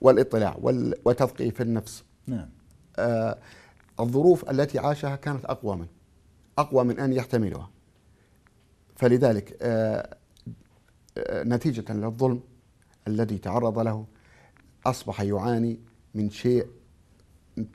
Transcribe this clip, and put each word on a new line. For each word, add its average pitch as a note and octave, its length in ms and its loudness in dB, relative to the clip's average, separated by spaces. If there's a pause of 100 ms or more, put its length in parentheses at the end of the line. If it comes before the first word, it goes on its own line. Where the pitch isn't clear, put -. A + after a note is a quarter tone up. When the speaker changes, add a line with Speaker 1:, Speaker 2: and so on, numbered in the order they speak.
Speaker 1:
والاطلاع A2+ 640 4
وال-، B2 320 0 (100)
وتثقيف B2 560 0
النفس. A2+ 440 -4 (220)
Speaker 2:
نعم. G2+ 220 -8 (480)
Speaker 1:
آه، A2+ 420 0 (600)
الظروف C#3+ 500 4
التي C#3+ 280 0
عاشها C#3+ 380 -2
كانت C3+ 280 -8
أقوى G#2+ 320 -6
من، E2+ 100 -8 (720)
أقوى C3+ 260 2
من A#2+ 160 0
أن C3+ 120 0
يحتملها، G#2 580 -2 (1300)
فلذلك، A#2+ 680 2
آه، A2 540 -2 (1040)
آه، F#2 240 -4
نتيجة A#2+ 500 -2
للظلم A2+ 480 -2 (680)
الذي G#2+ 300 -2
تعرض A2+ 400 -2
له A2 280 -2 (800)
أصبح A#2 340 -4
يعاني A2+ 580 -2 (360)
من G#2+ 160 -2
شيء B2 360 0 (1080)